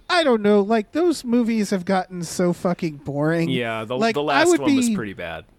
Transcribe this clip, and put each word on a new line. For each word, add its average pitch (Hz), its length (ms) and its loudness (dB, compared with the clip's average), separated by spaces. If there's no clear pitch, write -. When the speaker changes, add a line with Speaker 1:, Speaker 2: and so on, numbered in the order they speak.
Speaker 1:
I 339 160 2
don't 233 160 2
know. 208 200 4
Like, 214 300 -2
those 320 320 0
movies 226 460 0
have 185 160 -2
gotten 185 380 -2
so 175 280 0
fucking 175 460 -4
boring. 151 520 -2
Speaker 2:
Yeah, 117 360 -2
the, 120 120 -4
Speaker 1:
Like, 220 180 0
Speaker 2:
the 147 60 0
Speaker 1:
I 147 40 -2
Speaker 2:
last 294 240 4
Speaker 1:
would 339 100 2
Speaker 2:
one 277 160 2
was 247 140 0
Speaker 1:
be 214 80 0
Speaker 2:
pretty 107 160 -6
bad. 82 320 -10